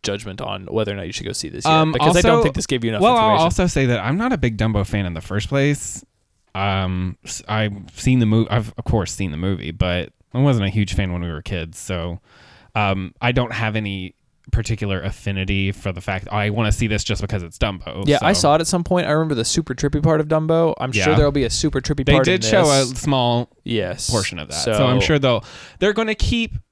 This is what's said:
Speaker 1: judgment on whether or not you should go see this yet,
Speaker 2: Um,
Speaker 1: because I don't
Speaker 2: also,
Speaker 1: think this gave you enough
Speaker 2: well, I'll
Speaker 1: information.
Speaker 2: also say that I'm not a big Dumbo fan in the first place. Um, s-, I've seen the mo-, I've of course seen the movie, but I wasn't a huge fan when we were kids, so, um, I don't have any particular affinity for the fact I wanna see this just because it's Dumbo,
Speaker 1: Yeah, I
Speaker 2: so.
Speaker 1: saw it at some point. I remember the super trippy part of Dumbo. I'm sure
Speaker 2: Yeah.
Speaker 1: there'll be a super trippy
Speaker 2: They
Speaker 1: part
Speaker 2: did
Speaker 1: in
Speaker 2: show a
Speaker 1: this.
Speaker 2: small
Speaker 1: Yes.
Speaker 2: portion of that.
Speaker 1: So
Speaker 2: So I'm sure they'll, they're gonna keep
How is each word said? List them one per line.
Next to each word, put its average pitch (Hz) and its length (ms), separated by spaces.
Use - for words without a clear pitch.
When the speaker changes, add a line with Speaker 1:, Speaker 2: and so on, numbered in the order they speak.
Speaker 1:
judgment 101 360
on 95 280
whether 104 260
or - 20
not 92 100
you 90 60
should - 140
go 98 80
see - 160
this - 160
yet, 156 80
Speaker 2:
Um, 156 180
Speaker 1:
because 156 240
I 175 60
don't - 140
Speaker 2:
also, 233 80
Speaker 1:
think - 120
this - 100
gave 120 200
you 113 60
enough 107 100
Speaker 2:
well, 240 160
I'll 220 140
Speaker 1:
information. 165 120
Speaker 2:
also 180 240
say 135 200
that 120 120
I'm 117 180
not 233 140
a 220 60
big 120 200
Dumbo 107 280
fan 101 200
in 85 100
the 78 60
first 98 280
place. 139 560
Um, 92 680
s-, - 240
I've 107 240
seen 127 220
the 117 60
mo-, 110 240
I've 107 280
of 117 80
course - 260
seen 92 200
the 73 60
movie, 90 340
but 90 400
I 123 60
wasn't 127 260
a 95 40
huge 101 240
fan 95 180
when 87 120
we 87 60
were 76 120
kids, 82 360
so, 87 440
um, 98 480
I 123 120
don't 123 180
have 107 240
any 98 400
particular 104 500
affinity 98 720
for 95 220
the 87 80
fact 95 280
I 104 200
wanna 107 240
see 117 140
this 104 180
just - 160
because 101 220
it's 82 140
Dumbo, 98 500
Speaker 1:
Yeah, 143 140
I 175 120
Speaker 2:
so. - 80
Speaker 1:
saw 147 140
it 160 60
at 165 60
some 175 160
point. 180 240
I - 40
remember 156 240
the 117 100
super 156 300
trippy 147 280
part 156 160
of 151 80
Dumbo. 160 520
I'm 127 120
sure 95 200
Speaker 2:
Yeah. - 40
Speaker 1:
there'll 143 160
be 139 140
a 113 40
super - 300
trippy 139 260
Speaker 2:
They 143 80
Speaker 1:
part 135 120
Speaker 2:
did 185 180
Speaker 1:
in - 60
Speaker 2:
show 190 140
a 139 220
Speaker 1:
this. 127 140
Speaker 2:
small 123 500
Speaker 1:
Yes. 101 460
Speaker 2:
portion 98 300
of 76 100
that. - 60
Speaker 1:
So 80 180
Speaker 2:
So 117 140
I'm 127 120
sure 151 200
they'll, 123 260
they're 202 140
gonna 214 220
keep 233 380